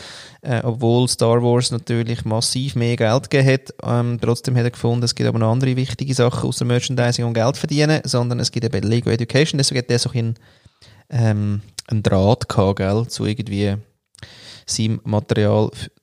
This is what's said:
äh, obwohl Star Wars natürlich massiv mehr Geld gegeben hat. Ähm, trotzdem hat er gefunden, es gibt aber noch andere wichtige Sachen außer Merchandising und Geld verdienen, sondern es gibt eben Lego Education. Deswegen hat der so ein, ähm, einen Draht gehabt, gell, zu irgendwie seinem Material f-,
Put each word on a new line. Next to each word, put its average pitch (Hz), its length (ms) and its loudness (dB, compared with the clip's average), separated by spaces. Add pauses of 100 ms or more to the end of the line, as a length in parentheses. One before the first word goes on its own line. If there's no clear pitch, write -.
(420)
äh, 120 220 -2
obwohl 120 440 2
Star 120 340 2
Wars 120 300 2
natürlich 117 540 -4
massiv 117 500 -2
mehr 120 200 0
Geld 117 360 0
gegeben 135 220 4
hat. - 200 -4 (100)
Ähm, 120 380 0
trotzdem 117 360 -2
hat 117 60 2
er 120 80 0
gefunden, 120 320 -2
es 117 120 -2
gibt 120 120 0
aber 117 120 0
noch 113 120 2
andere 127 240 2
wichtige 131 380 -4
Sachen 123 340 0
außer 127 180 -2
Merchandising 120 600 0
und 117 80 -2
Geld 117 240 0
verdienen, 151 460 0
sondern 123 360 -2
es 123 120 -2
gibt 113 140 -4
eben 104 220 -2
Lego 117 220 2
Education. 123 480 2
Deswegen 135 220 0
hat 123 100 -4
der 120 100 2
so - 120 -4
ein, 117 240 -2 (760)
ähm, 104 520 0 (260)
einen 110 160 0
Draht 101 440 2
gehabt, 98 300 2
gell, 101 300 0
zu - 180 -6
irgendwie 101 500 -2 (920)
seinem 110 360 -2
Material 107 720 0
f-, - 160 -12 (140)